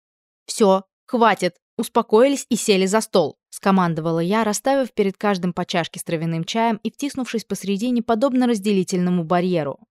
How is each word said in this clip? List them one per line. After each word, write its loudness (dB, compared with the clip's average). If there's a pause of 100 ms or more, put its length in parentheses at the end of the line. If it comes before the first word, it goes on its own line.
(460)
«Все, 2 (220)
хватит, 0 (200)
успокоились 2
и 0
сели 2
за 2
стол», 0 (140)
скомандовала 0
я, 0
расставив -2
перед -2
каждым -2
по -6
чашке -6
с -12
травяным -4
чаем -2
и -6
втиснувшись -6
посредине, -4
подобно 0
разделительному 0
барьеру. -2 (120)